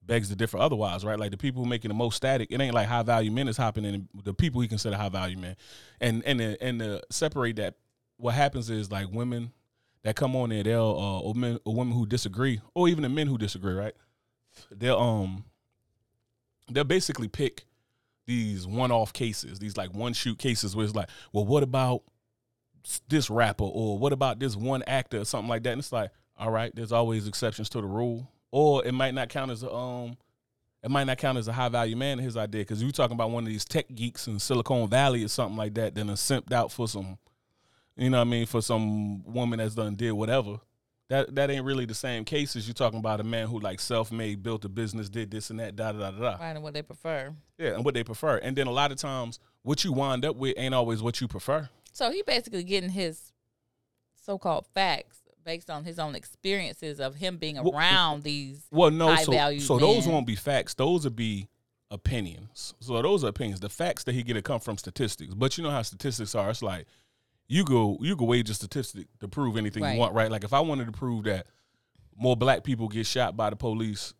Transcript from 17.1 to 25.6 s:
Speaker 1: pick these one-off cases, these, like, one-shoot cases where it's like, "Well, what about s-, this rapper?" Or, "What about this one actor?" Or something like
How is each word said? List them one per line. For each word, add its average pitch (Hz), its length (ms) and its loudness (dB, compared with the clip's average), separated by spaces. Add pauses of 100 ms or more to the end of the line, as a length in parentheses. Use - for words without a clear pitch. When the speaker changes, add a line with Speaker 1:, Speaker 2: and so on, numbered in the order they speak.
Speaker 1:
pick - 380 -4 (600)
these 107 400 -2
one-off 117 480 2
cases, 104 460 -6
these, 101 180 -8
like, 90 160 -6
one-shoot 117 460 -2
cases 107 360 0
where 110 100 2
it's 104 100 -2
like, 98 140 -2 (220)
"Well, 104 140 2
what 143 180 6
about 127 400 2 (840)
s-, - 220 -6
this 147 220 2
rapper?" 110 360 4
Or, 104 340 0
"What 139 140 4
about 131 260 0
this 127 160 -2
one 127 280 -2
actor?" 127 380 -2
Or 107 40 -4
something 110 240 -4
like 117 140 -2